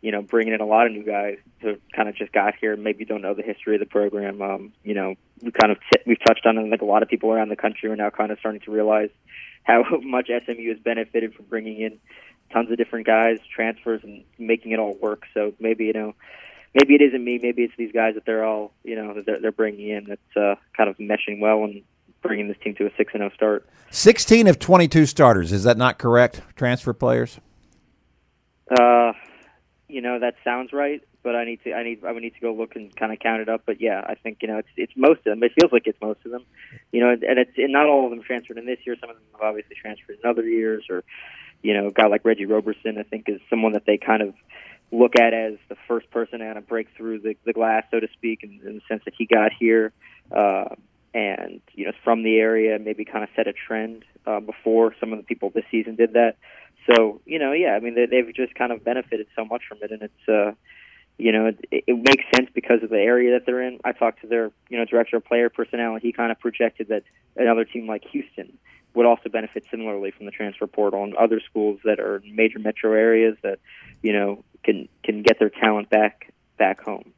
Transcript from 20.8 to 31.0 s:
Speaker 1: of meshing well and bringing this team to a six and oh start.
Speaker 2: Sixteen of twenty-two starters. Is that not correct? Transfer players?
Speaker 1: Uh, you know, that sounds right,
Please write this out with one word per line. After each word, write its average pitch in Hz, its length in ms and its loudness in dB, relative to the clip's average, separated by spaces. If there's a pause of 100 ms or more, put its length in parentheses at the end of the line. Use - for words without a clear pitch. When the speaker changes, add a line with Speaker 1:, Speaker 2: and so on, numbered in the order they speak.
Speaker 1:
of 95 80 -8
meshing 104 420 -4
well 107 260 2
and 101 180 -10 (400)
bringing 104 260 -4
this - 160 -8
team 104 120 -6
to 101 100 -2
a - 100 -2
six - 180 -2
and 101 80 -6
oh 98 120 -6
start. 107 340 -2 (220)
Speaker 2:
Sixteen 226 560 6
of 170 120 8
twenty-two 160 480 6
starters. 104 460 4
Is 98 120 0
that 120 120 6
not 123 220 0
correct? 120 420 4 (160)
Transfer 123 360 -2
players? 120 460 -2 (1300)
Speaker 1:
Uh, 120 420 6 (760)
you 139 120 -10
know, 120 200 -6
that 120 220 -4
sounds 123 300 -6
right, 143 300 -4 (200)